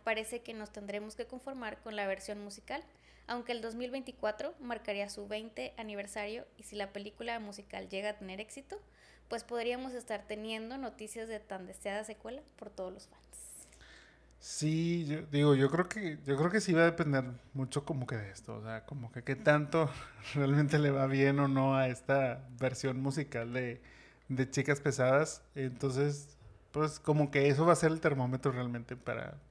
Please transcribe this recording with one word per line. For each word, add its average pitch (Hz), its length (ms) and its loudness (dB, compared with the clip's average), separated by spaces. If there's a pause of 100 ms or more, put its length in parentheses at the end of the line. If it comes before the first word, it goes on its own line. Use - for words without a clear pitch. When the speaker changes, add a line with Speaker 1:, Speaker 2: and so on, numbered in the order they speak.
Speaker 1:
parece 220 400 -2
que 226 100 -12
nos 214 180 -10
tendremos 208 440 -8
que 233 100 -8
conformar 247 560 -10
con 220 140 -10
la 208 100 -2
versión 196 380 -4
musical, 247 400 -10 (420)
aunque 240 260 -6
el 233 100 -4
dos 226 120 -8
mil 247 160 -6
veinticuatro 247 680 -4
marcaría 220 500 -6
su 202 180 -10
veinte 220 500 -8
aniversario 214 680 -8 (120)
y 214 60 -20
si - 120 -16
la 196 180 -6
película 233 460 -8
musical 202 500 -10
llega 196 220 -4
a 208 80 -10
tener 190 200 -10
éxito, 277 400 -12 (500)
pues 233 140 -6
podríamos 247 500 -4
estar 220 340 -8
teniendo 220 500 -6
noticias 226 500 -8
de 220 120 -8
tan 190 260 -10
deseada 202 380 -6
secuela 226 400 -12 (120)
por 208 140 -14
todos 185 240 -8
los - 140 -18
fans. - 180 -20 (1120)
Speaker 2:
Sí, 165 640 0
yo 151 180 -2
digo, 147 320 6
yo 135 140 6
creo 170 200 2
que, 175 340 -6
yo 139 140 2
creo 160 120 4
que 208 120 2
sí 190 100 0
va 165 120 8
a - 20 10
depender 151 400 2 (280)
mucho 135 300 -2
como 131 240 -4
que 131 80 -4
de 101 160 -6
esto, 110 240 -12
o 107 80 -10
sea, 113 220 -8
como 123 260 -10
que 123 120 -10
qué 139 120 0
tanto 147 540 4 (220)
<laughs> - 220 -12
realmente 143 460 4
le 147 120 4
va 135 160 2
bien 139 320 4
o 139 100 4
no 135 260 4
a 131 140 4
esta 131 580 0 (100)
versión 127 440 0
musical 135 500 -2
de, 123 300 -4 (480)
de 131 200 0
Chicas 143 300 2
Pesadas. 139 640 4 (120)
Entonces, 143 800 -2 (340)
pues, 151 300 -2
como 147 300 4
que 139 180 6
eso 147 160 6
va 175 80 10
a - 20 10
ser 160 160 6
el 160 80 0
termómetro 131 540 2
realmente 120 420 -4
para 117 380 -6 (180)